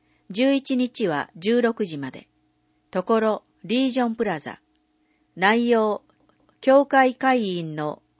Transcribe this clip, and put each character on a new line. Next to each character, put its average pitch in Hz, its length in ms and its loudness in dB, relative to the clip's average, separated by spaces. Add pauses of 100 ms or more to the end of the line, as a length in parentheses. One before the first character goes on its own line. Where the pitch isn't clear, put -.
(300)
十 254 240 2
一 269 240 -2
日 240 320 -2
は 143 260 -4
十 220 260 0
六 226 220 -2
時 160 140 -8
ま 135 120 -10
で。 - 200 -20 (600)
と 185 140 -4
こ 226 160 0
ろ、 220 240 -2 (220)
リ 247 220 0
ー - 20 -2
ジ 254 120 -2
ョ 240 60 0
ン 226 80 -4
プ 226 80 -4
ラ 180 160 -4
ザ。 - 220 -16 (760)
内 220 320 2
容、 220 360 2 (580)
協 269 240 6
会 262 300 2
会 233 420 0
員 160 180 -8
の 151 260 -8 (180)